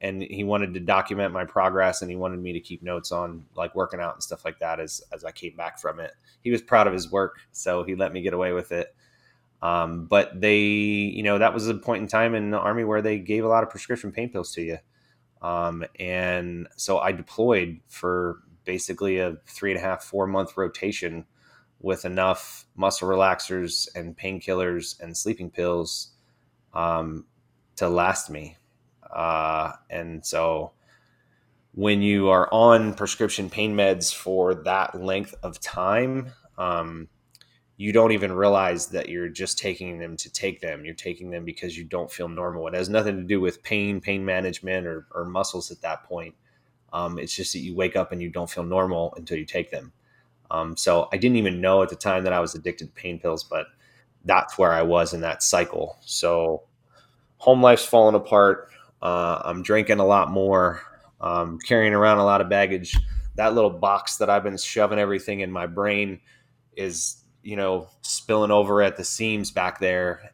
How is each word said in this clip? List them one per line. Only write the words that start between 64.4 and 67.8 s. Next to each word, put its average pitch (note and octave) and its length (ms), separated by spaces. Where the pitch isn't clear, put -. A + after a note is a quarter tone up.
been G2 140
shoving G#2 420
everything G2+ 400
in F#2 100
my F2 160
brain G2+ 540
is, F2 400
you G#2 140
know, F#2+ 320